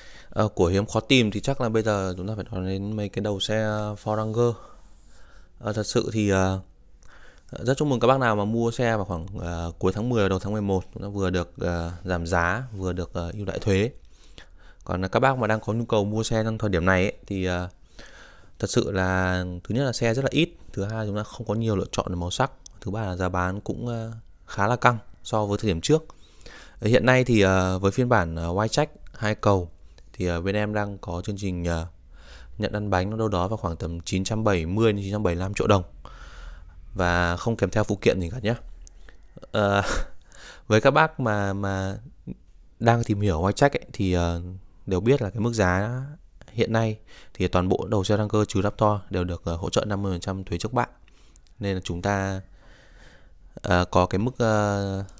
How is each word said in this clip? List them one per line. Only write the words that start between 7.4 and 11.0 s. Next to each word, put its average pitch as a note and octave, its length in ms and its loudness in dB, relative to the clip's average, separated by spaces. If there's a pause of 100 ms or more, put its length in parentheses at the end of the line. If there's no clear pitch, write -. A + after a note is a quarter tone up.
rất B2+ 260 0
chúc D3+ 120 0
mừng B2 120 2
các A#2 80 6
bác C3+ 120 6
nào A2+ 160 4
mà G2+ 80 0
mua A#2 260 0
xe A#2 260 0
vào G2+ 80 -2
khoảng, F2 220 -4 (160)
à, E2+ 240 -4 (120)
cuối F#2+ 140 2
tháng A2 160 -2
mười A#2 140 2
và G2 60 4
đầu F#2+ 100 2
tháng G2 140 -4
mười G#2+ 100 -2
một, G2 220 2 (100)
chúng - 80 -10